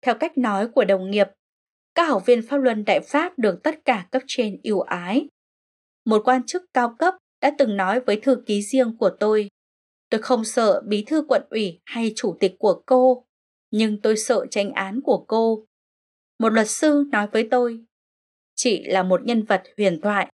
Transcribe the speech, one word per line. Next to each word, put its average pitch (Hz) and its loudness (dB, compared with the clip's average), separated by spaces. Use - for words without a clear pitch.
Theo 240 2
cách 302 -4
nói 220 0
của 233 2
đồng 190 0
nghiệp, 202 2
các 339 2
học 208 0
viên 240 4
pháp 233 -4
luân 233 0
Đại 180 2
Pháp 330 -4
được 202 0
tất 311 -4
cả 208 -2
cấp 262 -2
trên 214 -4
ưu - -2
ái. 180 -4
Một 214 2
quan 254 2
chức 359 -8
cao 233 0
cấp 359 2
đã 294 2
từng 220 2
nói 196 0
với 208 0
thư 247 0
ký 208 -2
riêng 233 0
của 196 2
tôi, 214 0
"Tôi 127 -2
không 226 0
sợ 220 0
bí 208 -2
thư 302 0
quận 240 2
ủy 202 -6
hay 226 -4
chủ 180 -4
tịch - 0
của 190 0
cô, 254 4
nhưng 214 0
tôi 214 2
sợ 214 -2
chánh 202 -4
án 196 -4
của 220 -2
cô." 226 0
Một 220 2
luật 220 2
sư 294 2
nói 208 0
với 226 0
tôi, 240 0
"Chị 220 -2
là 190 0
một 185 0
nhân 233 0
vật 202 0
huyền 190 0
thoại." 202 -2